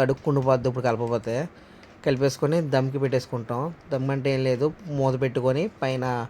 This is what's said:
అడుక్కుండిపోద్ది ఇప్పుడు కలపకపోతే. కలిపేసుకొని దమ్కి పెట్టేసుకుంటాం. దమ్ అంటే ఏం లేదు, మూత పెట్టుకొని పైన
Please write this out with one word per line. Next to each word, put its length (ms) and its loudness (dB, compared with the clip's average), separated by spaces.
అడుక్కుండిపోద్ది 680 2
ఇప్పుడు 160 -4
కలపకపోతే. 480 0
కలిపేసుకొని 520 2
దమ్కి 300 0
పెట్టేసుకుంటాం. 580 -2
దమ్ 240 -2
అంటే 200 0
ఏం 140 0
లేదు, 200 2
మూత 140 2
పెట్టుకొని 400 0
పైన 220 -2